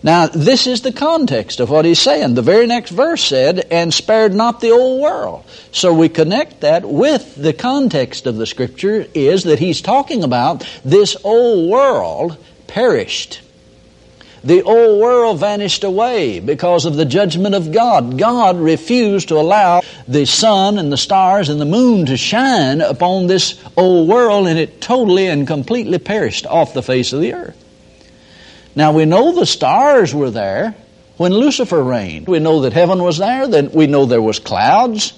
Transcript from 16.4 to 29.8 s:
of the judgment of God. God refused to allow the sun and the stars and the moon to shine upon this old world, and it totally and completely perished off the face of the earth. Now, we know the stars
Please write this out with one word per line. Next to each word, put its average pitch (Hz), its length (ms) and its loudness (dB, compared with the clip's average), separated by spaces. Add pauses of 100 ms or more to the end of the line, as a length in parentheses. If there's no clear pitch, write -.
of 160 100 -2
the 156 100 0
judgment 185 520 0
of 160 160 -4
God. 170 460 0
God 214 420 0
refused 196 680 0
to 156 120 2
allow 180 420 2 (240)
the 135 200 0
sun 208 520 2
and 147 140 -2
the 143 40 -2
stars 190 520 0
and 147 120 -4
the 147 40 -2
moon 208 420 2
to 131 100 0
shine 165 640 0
upon 180 460 -2
this 180 300 -2 (200)
old 180 320 4
world, 208 380 2
and 165 140 0
it 151 200 -6
totally 196 460 0
and 147 180 -2
completely 175 540 -4
perished 196 480 -4
off 156 260 -2
the 127 120 -6
face 127 280 -2
of 139 80 -4
the 202 140 -4
earth. - 220 -14 (1200)
Now, 156 160 2
we 156 140 4
know 226 260 4
the 302 140 0
stars 196 680 2